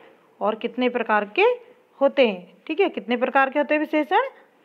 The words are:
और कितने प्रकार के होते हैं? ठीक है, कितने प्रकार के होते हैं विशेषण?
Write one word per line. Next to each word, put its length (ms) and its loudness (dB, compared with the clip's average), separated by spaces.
और 140 -2
कितने 340 -4
प्रकार 360 0
के 100 4
होते 280 4
हैं? 260 -10
ठीक 120 -4
है, 100 2
कितने 280 -4
प्रकार 320 0
के 100 -2
होते 140 0
हैं 60 2
विशेषण? 480 0